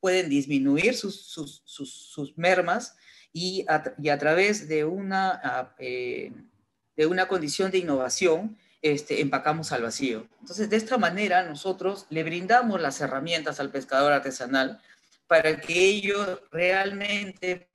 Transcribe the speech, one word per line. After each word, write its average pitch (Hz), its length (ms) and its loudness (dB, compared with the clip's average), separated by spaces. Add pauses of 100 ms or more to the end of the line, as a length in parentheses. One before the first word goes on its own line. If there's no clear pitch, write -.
pueden 185 280 2
disminuir 143 640 2
sus, - 300 -8
sus, - 400 -14
sus, - 300 -14
sus - 420 -12
mermas 180 600 2 (360)
y 185 360 -4
a, 151 340 0
y 147 80 2
a 143 80 2
través 170 500 2
de 151 160 0
una, 190 580 -2
ah, 127 360 -6
eh, 127 540 -8 (640)
de 156 120 4
una 185 200 2
condición 185 440 -2
de 190 80 2
innovación, 165 800 0 (240)
este, 143 400 0
empacamos 151 500 -2
al 120 100 -2
vacío. 117 440 -4 (140)
Entonces, - 280 -6
de 214 80 2
esta 220 220 0
manera, 185 440 2
nosotros 185 680 -4
le 160 120 -2
brindamos 185 600 2
las 139 180 -2
herramientas 147 600 -4
al 139 100 -4
pescador 139 420 2
artesanal 135 680 -2 (460)
para 160 340 4
que 175 260 2
ellos 202 540 0 (100)
realmente 190 1200 -2